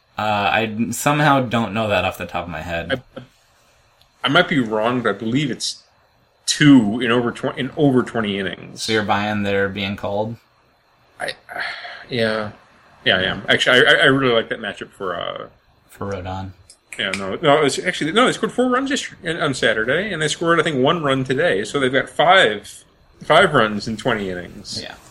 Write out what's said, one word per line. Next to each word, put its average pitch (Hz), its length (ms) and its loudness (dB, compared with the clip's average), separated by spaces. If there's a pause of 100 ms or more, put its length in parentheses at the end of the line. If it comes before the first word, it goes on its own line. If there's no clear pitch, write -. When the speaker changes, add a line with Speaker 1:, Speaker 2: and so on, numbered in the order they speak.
(160)
Speaker 1:
Uh, 104 60 -6
I 107 720 0
somehow 147 480 2
don't 113 340 -2
know 110 140 -2
that 92 180 0
off 92 100 -4
the - 80 -10
top 87 200 -6
of 85 60 -10
my 80 120 -8
head. 85 400 -6 (140)
Speaker 2:
I, 131 40 -14 (1040)
I - 40 0
might 170 200 4
be 151 120 2
wrong, 113 420 0
but 113 80 0
I 101 80 -2
believe 123 320 -2
it's - 320 -8 (640)
two 123 540 6
in 120 100 0
over 117 220 2
twenty, 135 280 -6
in 131 160 -6
over 131 260 4
twenty 104 360 -2
innings. 90 440 -8
Speaker 1:
So 110 120 -4
you're 110 80 2
buying 104 400 -2
they're 98 260 0
being 98 280 -6
cold? 107 400 -6 (840)
Speaker 2:
I, - 120 -6 (220)
uh, - 60 -10 (480)
yeah, 110 440 -2 (520)
yeah, 107 140 4
I 92 60 0
am. 95 220 -4
Actually, 127 400 4
I, - 40 6
I, 147 60 6
I 170 100 2
really 135 280 4
like 113 140 0
that 120 120 -6
matchup 101 300 -10
for, 92 300 -8
uh, 50 280 -8 (420)
Speaker 1:
For - 200 -12
Rodon. 95 420 -8 (460)
Speaker 2:
Yeah, 104 120 -2
no, 95 260 -4
no. 156 260 4
It's 139 160 2
actually, 170 340 -4
no, 226 120 4
they 190 80 2
scored - 200 -4
four 254 180 0
runs 262 200 0
yesterday, - 480 -6
on 143 140 0
Saturday, 131 640 0
and 156 80 -6
they 151 60 0
scored, 165 300 0
I 156 40 4
think, 147 200 -2
one 160 200 2
run 135 220 0
today. 131 400 0
So - 140 -6
they've 127 140 0
got 131 160 0
five, 156 760 2 (380)
five 165 300 4
runs 107 340 2
in 113 120 -4
twenty 104 320 -2
innings. 90 520 -12
Speaker 1:
Yeah, - 120 -14 (160)